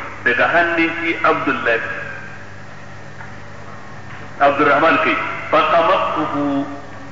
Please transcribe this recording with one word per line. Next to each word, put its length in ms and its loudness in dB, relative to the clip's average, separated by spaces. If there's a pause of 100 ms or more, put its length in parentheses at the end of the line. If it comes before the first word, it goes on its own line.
(240)
daga 260 4
hannun 480 2
shi 240 0
Abdullahi. 580 2 (2500)
Abdurrahman 680 6
kai, 100 2 (360)
fa 100 6 (100)
qamattuhu, 960 2 (460)